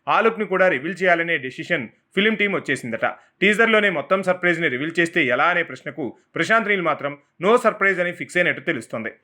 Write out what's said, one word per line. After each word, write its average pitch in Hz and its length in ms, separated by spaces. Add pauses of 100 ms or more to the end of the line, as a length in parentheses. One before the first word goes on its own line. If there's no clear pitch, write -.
(140)
ఆ 180 100
లుక్ని 220 300
కూడా 185 200
రివీల్ 160 260
చేయాలనే 170 340 (120)
డెసిషన్ 139 400 (300)
ఫిల్మ్ 214 220
టీమ్ 202 200
వచ్చేసిందట. 127 480 (340)
టీజర్లోనే 214 560
మొత్తం 190 320
సర్ప్రైజ్ని 175 460
రివీల్ 151 240
చేస్తే 170 220 (140)
ఎలా 143 180
అనే 175 160
ప్రశ్నకు 139 360 (320)
ప్రశాంత్ 196 340
నీల్ 190 180
మాత్రం 143 240 (320)
no 208 80 (120)
surprise 196 380
అని 175 180
ఫిక్స్ 151 200
అయినట్టు 147 280
తెలుస్తోంది. 117 420 (140)